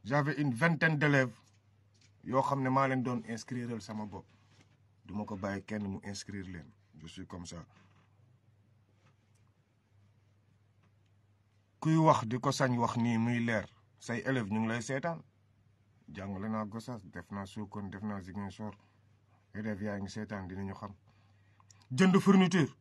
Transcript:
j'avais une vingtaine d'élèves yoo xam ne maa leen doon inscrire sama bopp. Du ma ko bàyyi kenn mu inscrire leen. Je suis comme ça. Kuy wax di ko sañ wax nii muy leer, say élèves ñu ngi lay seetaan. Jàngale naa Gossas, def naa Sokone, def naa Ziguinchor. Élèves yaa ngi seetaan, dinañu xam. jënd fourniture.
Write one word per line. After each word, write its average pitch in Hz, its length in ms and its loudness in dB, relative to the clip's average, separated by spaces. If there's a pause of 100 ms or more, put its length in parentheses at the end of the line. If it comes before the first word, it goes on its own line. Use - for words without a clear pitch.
j'avais 143 360 2
une 143 120 2
vingtaine 160 460 2
d'élèves 135 340 4 (920)
yoo 131 180 2
xam 139 200 0
ne 131 60 0
maa 135 200 4
leen 127 140 0
doon 120 260 -2
inscrire 117 520 -6
sama 107 240 -8
bopp. 95 220 -12 (800)
Du 90 80 -12
ma 104 100 -4
ko 104 120 -8
bàyyi 98 280 -4
kenn 104 240 -6
mu 98 160 -6
inscrire 101 460 -10
leen. 82 180 -14 (300)
Je 78 80 -18
suis 90 200 -14
comme 90 200 -12
ça. 85 180 -14 (4000)
Kuy 160 160 4
wax 156 300 8
di 120 120 -2
ko 139 140 2
sañ 127 240 2
wax 120 200 0
nii 117 220 4
muy 120 220 2
leer, 117 260 0 (320)
say 120 280 -6
élèves 120 240 0
ñu 110 100 2
ngi 113 80 0
lay 117 140 -2
seetaan. 139 400 -6 (880)
Jàngale 98 360 -8
naa 110 180 -2
Gossas, 113 400 -10
def 87 240 -14
naa 101 160 -6
Sokone, 101 440 -10
def 98 120 -10
naa 104 180 -6
Ziguinchor. 98 540 -10 (800)
Élèves 107 280 -6
yaa 101 160 -4
ngi 95 120 -8
seetaan, 104 380 -8
dinañu 95 260 -8
xam. 98 180 -12 (1000)
jënd 185 300 6
fourniture. 185 600 6